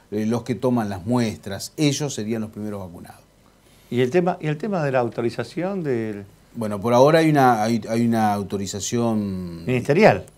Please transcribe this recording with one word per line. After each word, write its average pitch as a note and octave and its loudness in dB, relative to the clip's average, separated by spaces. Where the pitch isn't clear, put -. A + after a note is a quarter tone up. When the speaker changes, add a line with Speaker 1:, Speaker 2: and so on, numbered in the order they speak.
Speaker 1:
eh, G#2+ -2
los A#2 0
que A#2+ -4
toman A#2+ -2
las F#2 -10
muestras, G#2 -4
ellos D3 -2
serían A2+ -4
los G#2+ -8
primeros G#2 -10
vacunados. F2 -16
Speaker 2:
¿Y B2 0
el B2+ 2
tema, F3+ 2
y D3+ -4
el D3+ -2
tema G3 -2
de C#3 0
la B2+ 2
autorización B2 -4
del A2 -4
Speaker 1:
Bueno, G#2 -4
por A#2 0
ahora D3 8
hay D#3+ 4
una, B2+ 6
hay, A2+ 0
hay A#2 0
una A2 2
autorización G2 -4
Speaker 2:
ministerial? B2+ 4